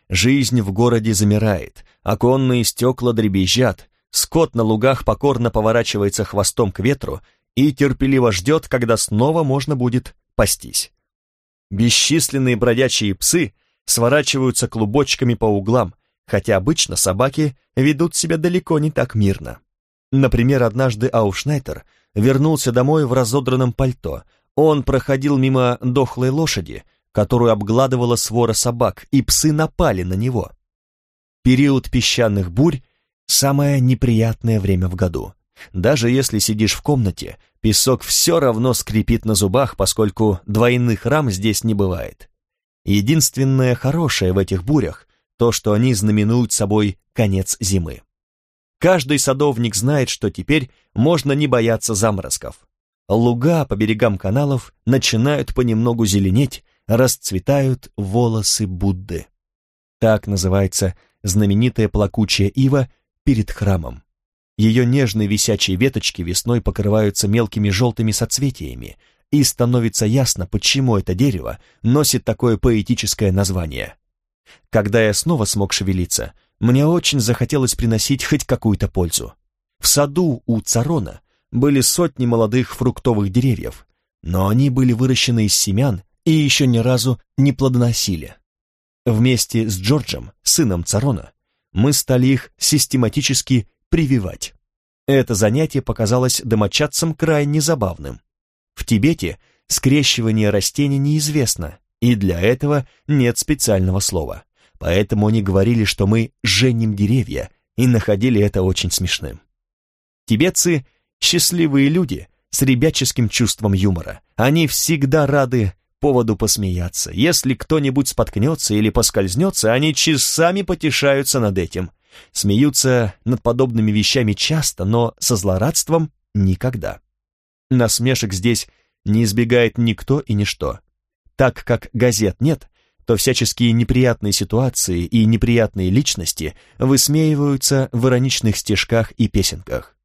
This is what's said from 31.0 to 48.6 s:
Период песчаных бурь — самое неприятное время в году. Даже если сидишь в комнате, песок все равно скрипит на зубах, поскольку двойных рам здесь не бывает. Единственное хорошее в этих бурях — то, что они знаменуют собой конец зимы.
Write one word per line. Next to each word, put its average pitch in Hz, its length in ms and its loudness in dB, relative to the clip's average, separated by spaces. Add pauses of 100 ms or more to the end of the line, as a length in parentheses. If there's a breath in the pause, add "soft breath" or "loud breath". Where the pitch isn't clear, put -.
Период 131 480 2
песчаных 107 600 0
бурь — 131 300 0 (460)
самое 139 540 2
неприятное 113 800 0
время 92 280 0
в 90 80 -8
году. 82 380 -4 (380 loud breath)
Даже 117 380 0
если 127 280 0
сидишь 107 360 0
в - 80 -12
комнате, 117 560 -2 (220)
песок 113 420 0
все - 380 0
равно 123 340 0
скрипит 110 500 -2
на 110 100 0
зубах, 101 420 0
поскольку 104 720 0
двойных 120 600 0
рам 139 240 0
здесь 98 340 -2
не 110 100 0
бывает. 90 540 -4 (560)
Единственное 131 920 2
хорошее 131 580 -2
в 95 60 0
этих 92 260 -2
бурях — 117 420 -2 (300)
то, 117 160 2
что 104 220 -2
они 123 180 2
знаменуют 107 600 0
собой 104 460 0 (140)
конец 95 480 -2
зимы. 87 400 -2 (760)